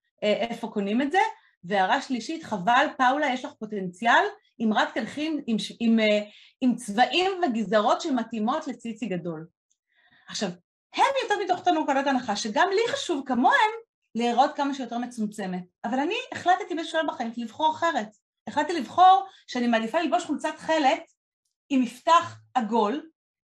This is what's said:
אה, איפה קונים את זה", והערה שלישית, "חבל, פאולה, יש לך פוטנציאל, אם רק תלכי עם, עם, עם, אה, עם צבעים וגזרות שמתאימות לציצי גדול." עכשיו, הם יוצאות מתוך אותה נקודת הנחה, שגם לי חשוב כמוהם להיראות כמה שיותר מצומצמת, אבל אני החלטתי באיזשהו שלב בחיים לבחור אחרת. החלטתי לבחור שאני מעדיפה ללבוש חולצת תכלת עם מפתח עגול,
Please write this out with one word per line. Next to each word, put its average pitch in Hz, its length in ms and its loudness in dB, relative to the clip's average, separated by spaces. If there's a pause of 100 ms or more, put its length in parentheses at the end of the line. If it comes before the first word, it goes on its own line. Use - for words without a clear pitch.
(240)
אה, 208 100 2
איפה 226 340 -4
קונים 208 340 -2
את 285 100 -2
זה", 370 80 2 (440)
והערה 202 380 2
שלישית, 269 420 -6
"חבל, 233 440 2 (100)
פאולה, 277 300 2
יש 254 180 -4
לך - 140 -14
פוטנציאל, 214 640 2 (360)
אם 226 140 0
רק 240 200 0
תלכי 269 340 -6
עם, 311 100 -4 (100)
עם, 220 100 0 (220)
עם, 226 200 4
אה, 208 200 4 (420)
עם 247 140 2
צבעים 247 560 0 (120)
וגזרות 226 580 0
שמתאימות 254 640 -4
לציצי 233 380 -10
גדול." 170 420 -8 (800)
עכשיו, 185 220 -6 (460)
הם 403 100 4 (180)
יוצאות 403 200 0
מתוך 359 160 0
אותה 359 120 2
נקודת 285 360 0
הנחה, 247 280 -2
שגם 269 340 0
לי 453 240 0
חשוב 320 320 -6
כמוהם 427 460 2 (440)
להיראות 240 400 2
כמה 285 180 -2
שיותר 233 240 -8
מצומצמת, 208 640 -6 (200)
אבל 226 160 -2
אני 339 160 -2 (160)
החלטתי 370 440 0
באיזשהו 320 240 -4
שלב 311 80 -2
בחיים 247 300 -6
לבחור 269 340 0
אחרת. 311 380 -2 (380)
החלטתי 294 260 -2
לבחור 370 540 6 (200)
שאני 240 200 -2
מעדיפה 226 340 0
ללבוש 320 240 -2
חולצת 311 320 -4
תכלת 311 460 2 (640)
עם 269 120 2
מפתח 330 580 2 (140)
עגול, 233 560 0 (340)